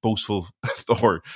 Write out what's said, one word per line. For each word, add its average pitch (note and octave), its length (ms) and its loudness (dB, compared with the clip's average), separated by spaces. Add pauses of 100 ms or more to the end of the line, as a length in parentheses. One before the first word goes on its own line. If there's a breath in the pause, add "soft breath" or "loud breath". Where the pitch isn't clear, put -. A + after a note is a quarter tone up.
boastful G#2 540 0
<laughs> - 100 -14
Thor, A2 560 2 (140 loud breath)